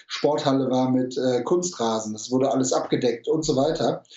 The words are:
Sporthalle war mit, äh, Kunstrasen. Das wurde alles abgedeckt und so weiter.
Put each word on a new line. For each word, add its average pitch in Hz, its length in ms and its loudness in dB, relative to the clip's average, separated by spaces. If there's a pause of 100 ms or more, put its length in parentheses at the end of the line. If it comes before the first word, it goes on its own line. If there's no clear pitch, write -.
Sporthalle 135 640 0
war 127 200 2
mit, 127 260 0
äh, 127 260 0
Kunstrasen. 113 720 -2
Das - 180 -12
wurde 131 220 2
alles 131 220 0
abgedeckt 127 540 -2
und 156 180 0
so 139 100 0
weiter. 139 460 0 (140)